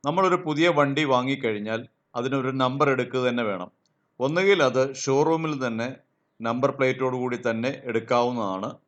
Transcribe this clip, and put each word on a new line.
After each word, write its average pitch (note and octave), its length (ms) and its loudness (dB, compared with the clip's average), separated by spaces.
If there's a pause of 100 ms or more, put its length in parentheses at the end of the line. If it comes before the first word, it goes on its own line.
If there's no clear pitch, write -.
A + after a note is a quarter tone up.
നമ്മളൊരു F3 400 2
പുതിയ D#3 220 2
വണ്ടി D3 360 2
വാങ്ങിക്കഴിഞ്ഞാൽ B2 800 0 (280)
അതിനൊരു C3 360 -2
നമ്പർ C3+ 400 0
എടുക്കുക B2 380 0
തന്നെ A#2+ 140 0
വേണം. F#2+ 280 -4 (500)
ഒന്നുകിൽ F3 420 2
അത് C3 320 2
ഷോറൂമിൽ D3+ 720 0
തന്നെ A#2 220 -4 (520)
നമ്പർ B2 300 0
പ്ലേറ്റോട് C3 460 0
കൂടി B2 220 -2 (120)
തന്നെ A#2 340 -4
എടുക്കാവുന്നതാണ്. A2+ 920 -2 (120)